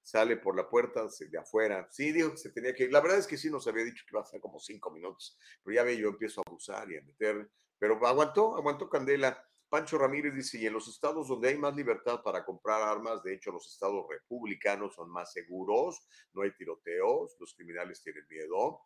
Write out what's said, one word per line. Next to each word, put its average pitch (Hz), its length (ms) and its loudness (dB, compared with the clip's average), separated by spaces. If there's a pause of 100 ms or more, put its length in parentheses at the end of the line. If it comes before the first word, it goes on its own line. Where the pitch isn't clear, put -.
sale 113 340 4
por 95 220 -2
la 90 120 0
puerta 120 380 2
se-, 76 220 -12
de 80 80 -6
afuera". 101 540 2
Sí, 147 200 -2
dijo 160 200 4
que - 60 -12
se - 140 -14
tenía 123 220 -4
que 127 120 2
ir. 127 60 -2
La 147 80 12
verdad 180 200 6
es 190 80 0
que 147 100 -4
sí 160 120 -2
nos 139 180 -2
había 113 180 0
dicho - 200 -10
que - 100 -12
iba 107 60 0
a - 40 -8
estar - 160 -16
como - 180 -14
cinco - 320 -10
minutos, 85 460 -12 (260)
pero 104 120 -4
ya 120 80 6
ve, 123 140 2
yo 107 120 0
empiezo 104 320 -6
a - 40 -2
abusar 101 460 -12
y 78 60 -10
a 73 40 -12
meter, 104 480 -4 (300)
pero 110 280 4
aguantó, 151 480 4
aguantó 147 340 -2
candela. 135 560 2 (240)
Pancho 156 280 0
Ramírez 139 360 2
dice, 131 240 -8
"Y 110 100 0
en 107 60 0
los 110 140 -4
estados 117 400 -2
donde 127 220 2
hay 143 80 2
más 143 180 -2
libertad 120 480 0
para - 220 -4
comprar 107 360 -2
armas, 107 420 -2
de 92 100 -6
hecho, 95 180 -8
los 87 200 -14
estados 98 380 -2
republicanos 101 880 -6
son 85 140 -14
más 87 220 -10
seguros, 92 760 -2 (260)
no 98 100 -4
hay 101 100 -2
tiroteos, 92 880 -2
los 87 160 -16
criminales 87 460 -12
tienen 76 280 -14
miedo". 87 560 -2